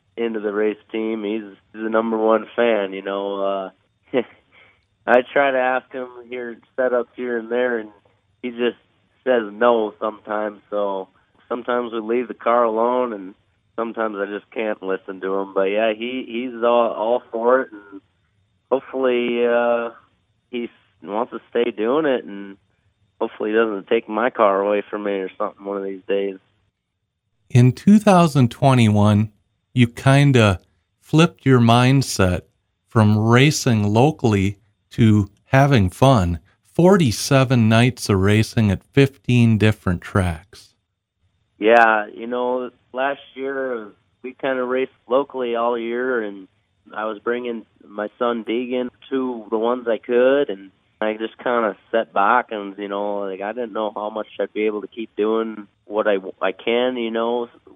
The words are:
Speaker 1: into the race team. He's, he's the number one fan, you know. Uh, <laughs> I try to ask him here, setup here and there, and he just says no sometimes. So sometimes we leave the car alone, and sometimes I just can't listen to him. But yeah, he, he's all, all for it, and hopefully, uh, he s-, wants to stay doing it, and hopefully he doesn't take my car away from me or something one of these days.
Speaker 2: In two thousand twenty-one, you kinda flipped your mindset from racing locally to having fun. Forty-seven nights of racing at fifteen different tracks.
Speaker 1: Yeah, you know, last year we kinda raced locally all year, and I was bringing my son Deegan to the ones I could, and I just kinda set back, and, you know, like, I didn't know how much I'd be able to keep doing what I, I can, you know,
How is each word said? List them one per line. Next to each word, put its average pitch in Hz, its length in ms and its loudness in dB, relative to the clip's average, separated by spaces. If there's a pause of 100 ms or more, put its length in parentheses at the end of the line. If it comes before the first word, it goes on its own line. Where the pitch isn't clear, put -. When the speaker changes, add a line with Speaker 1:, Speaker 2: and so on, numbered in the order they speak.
(180)
Speaker 1:
into 113 200 -4
the 104 140 -4
race 107 240 -2 (160)
team. 110 320 -4
He's, 101 320 -8 (160)
he's 110 100 -12
the 110 60 -4
number 113 300 0
one 110 360 2
fan, 107 380 0
you 95 80 -10
know. 98 720 -6 (400)
Uh, 131 80 0 (320)
<laughs> - 540 -20
I 123 160 4 (100)
try 143 180 0
to 131 80 -2
ask 127 320 -2
him 127 180 -10 (200)
here, 120 320 -12 (160)
setup 123 400 -2
here 123 220 -6
and 113 120 -10
there, 123 280 -2
and 107 100 -10 (540)
he 127 80 -10
just 117 260 -4 (480)
says 123 260 2
no 110 480 2
sometimes. 107 680 -6
So 98 400 -4 (400)
sometimes 120 460 -6
we 113 60 -6
leave 113 280 -4
the 104 60 -14
car 120 300 0
alone, 117 500 -2
and 98 200 -14 (420)
sometimes 113 420 -6
I 98 80 -4
just 104 240 -12
can't 107 320 -6
listen 95 400 -8
to 95 140 -6
him. 98 180 -8
But 98 160 0
yeah, 107 240 0
he, 123 340 -8
he's 117 340 -8
all, 120 300 2
all 117 300 -2 (100)
for 120 300 2
it, 127 100 -14
and 101 300 -20 (680)
hopefully, 120 760 -2
uh, 120 460 -2 (580)
he 120 140 -8
s-, 107 60 -12 (320)
wants 107 300 -6
to 117 160 -12
stay 120 220 -2
doing 120 340 -2
it, 127 220 -2
and 98 320 -16 (600)
hopefully 107 340 -6
he 110 40 -2
doesn't 107 300 -2
take 117 200 -2
my 107 220 -2
car 98 320 2
away 101 300 0
from 104 140 -8
me 101 80 -4
or 95 260 -6
something 98 260 -8
one 98 140 -8
of 98 60 -8
these 98 220 -12
days. 98 300 -4 (1160)
Speaker 2:
In 123 200 6
two 208 260 6
thousand 165 540 4
twenty-one, 107 800 4 (420)
you 120 140 4
kinda 131 720 4 (400)
flipped 165 440 0
your 131 140 6
mindset 120 840 4 (440)
from 107 320 4
racing 117 720 2
locally 110 680 2 (320)
to 104 380 4 (180)
having 135 440 2
fun. 98 480 2 (240)
Forty-seven 131 1080 2
nights 117 400 2
of 98 120 2
racing 104 500 2
at 90 140 -2
fifteen 120 760 2
different 101 420 0
tracks. - 760 -6 (840)
Speaker 1:
Yeah, 110 560 4
you 117 140 -12
know, 123 420 -4 (220)
last 139 300 -6 (120)
year 131 540 -8 (340)
we 127 100 -12
kinda 131 300 -4
raced 127 300 -4 (160)
locally 127 480 -2
all 120 200 -2
year, 117 460 -4
and 101 240 -12 (480)
I 107 120 -6
was 107 120 -8
bringing 120 480 -6 (180)
my 104 320 -8
son 120 280 -4
Deegan 123 460 -4 (180)
to 127 420 -6
the 110 80 -2
ones 120 300 -2
I 107 100 -2
could, 127 520 2
and 98 200 -12 (300)
I 107 140 -2
just 110 240 -10
kinda 117 380 -2 (140)
set 113 220 -2
back, 110 400 2
and, 101 260 -10
you 101 80 -8
know, 101 360 -6
like, 95 180 -10
I 104 120 -6
didn't 117 200 -10
know 107 200 -4
how 107 180 -8
much 107 180 -8 (100)
I'd 98 140 -6
be 107 140 -2
able 104 160 -4
to 95 40 -12
keep - 300 -14
doing 110 500 -2 (200)
what 104 200 -4
I, 101 120 2 (220)
I 95 120 -2
can, 123 440 -2
you 117 140 -4
know, 117 380 -4 (280)